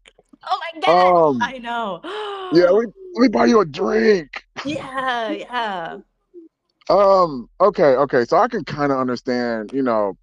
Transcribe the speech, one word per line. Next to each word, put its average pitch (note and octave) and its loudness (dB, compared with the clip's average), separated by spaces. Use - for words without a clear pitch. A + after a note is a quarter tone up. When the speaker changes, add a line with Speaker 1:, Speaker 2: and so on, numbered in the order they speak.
Speaker 1:
Oh F#4 -6
my D#4+ -16
God! - 2
Speaker 2:
Um, C3 -2
Speaker 1:
I C4 -6
know. A#3 -8
<gasps> G4 -10
Speaker 2:
yeah, A#3 4
let A#3 4
me, G3+ -10
let A3+ 2
me C4 6
buy A#3 2
you A#3 4
a F#3 2
drink. G3+ 0
Speaker 1:
Yeah, C4 -6
yeah. G3+ -8
Speaker 2:
Um, F3+ 2
okay, F3+ 4
okay. C3 2
So D#3+ 2
I A3 4
can A3+ -6
kinda C#3+ -2
understand, B2 -4
you C3+ -2
know, A2 0